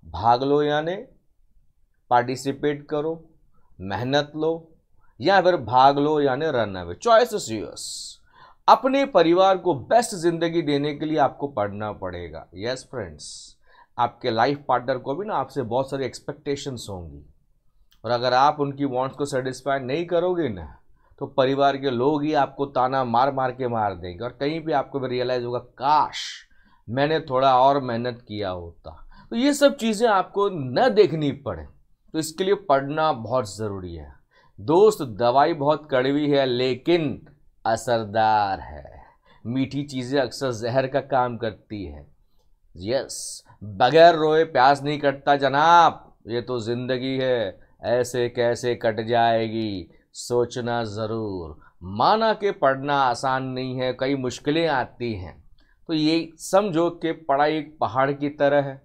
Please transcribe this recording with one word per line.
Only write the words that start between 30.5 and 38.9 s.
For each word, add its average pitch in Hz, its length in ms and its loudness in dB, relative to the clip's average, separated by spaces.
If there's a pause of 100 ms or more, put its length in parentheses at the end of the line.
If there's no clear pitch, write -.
देखनी 160 380 4
पड़े, 85 320 -8 (500)
तो 160 60 -4
इसके 160 240 -6
लिए 196 120 2
पढ़ना 151 580 0
बहुत 113 420 -4
ज़रूरी 98 400 -8
है। 73 180 -16 (460)
दोस्त, 170 420 4
दवाई 123 520 2
बहुत 147 380 -2
कड़वी 139 380 2
है, 139 160 2
लेकिन 127 840 0 (380)
असरदार 110 920 0
है। 69 440 -16 (420)